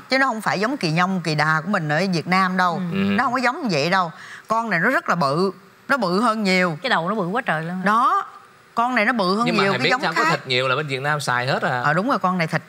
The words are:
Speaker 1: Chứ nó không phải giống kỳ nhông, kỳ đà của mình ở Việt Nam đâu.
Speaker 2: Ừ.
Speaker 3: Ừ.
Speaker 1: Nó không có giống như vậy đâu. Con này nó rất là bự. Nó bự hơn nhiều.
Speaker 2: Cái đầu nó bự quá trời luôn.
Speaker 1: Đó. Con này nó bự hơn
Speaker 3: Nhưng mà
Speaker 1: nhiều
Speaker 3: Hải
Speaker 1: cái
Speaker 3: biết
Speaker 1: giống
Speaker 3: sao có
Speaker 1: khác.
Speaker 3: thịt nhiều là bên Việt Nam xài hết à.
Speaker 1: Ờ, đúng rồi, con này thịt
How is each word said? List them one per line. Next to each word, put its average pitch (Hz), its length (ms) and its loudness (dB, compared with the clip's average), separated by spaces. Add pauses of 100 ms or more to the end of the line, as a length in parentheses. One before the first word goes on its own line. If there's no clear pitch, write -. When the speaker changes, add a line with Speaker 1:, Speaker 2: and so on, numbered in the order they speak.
Speaker 1:
Chứ 262 80 2
nó 269 80 4
không 220 160 -2
phải 165 180 -2
giống 247 180 -2
kỳ 160 140 -2
nhông, 180 320 0
kỳ 160 120 -2
đà 151 300 2
của 190 40 -8
mình 175 200 -2
ở 156 140 0 (100)
Việt 156 140 -2
Nam 185 300 0
đâu. 180 180 2 (160)
Speaker 2:
Ừ. 196 60 -4
Speaker 3:
Ừ. - 0 - (180)
Speaker 1:
Nó 240 80 2
không 247 100 0
có 262 60 0
giống 254 220 0
như 262 100 -2
vậy 151 180 2
đâu. 180 220 2 (360)
Con 226 220 0
này 175 100 2
nó 202 100 2
rất 302 200 0
là 185 60 2
bự. 170 360 0 (360)
Nó 277 100 0
bự 190 240 0
hơn 220 220 0
nhiều. 185 400 2
Speaker 2:
Cái 254 60 -2
đầu 175 200 0
nó 220 60 -2
bự 196 120 -2
quá 226 140 -2
trời 160 220 -2
luôn. 185 220 -6
Speaker 1:
Đó. 262 400 2 (540)
Con 247 160 0
này 208 100 2
nó 254 80 2
bự 196 240 0
hơn 233 80 0
Speaker 3:
Nhưng 233 120 0
mà 190 60 2
Speaker 1:
nhiều 196 80 2
Speaker 3:
Hải - 80 0
Speaker 1:
cái - 40 -4
Speaker 3:
biết - 60 2
Speaker 1:
giống 254 120 0
Speaker 3:
sao 170 120 -2
có 320 100 0
Speaker 1:
khác. 320 80 2
Speaker 3:
thịt 135 160 -4
nhiều 127 200 0
là 127 80 2
bên 151 120 -4
Việt 131 140 -4
Nam 147 180 0
xài 123 280 -2
hết 180 140 0
à. 131 200 -2
Speaker 1:
Ờ, 143 120 2
đúng 196 160 0
rồi, 247 100 0
con 185 180 0
này 160 100 0
thịt 156 220 -2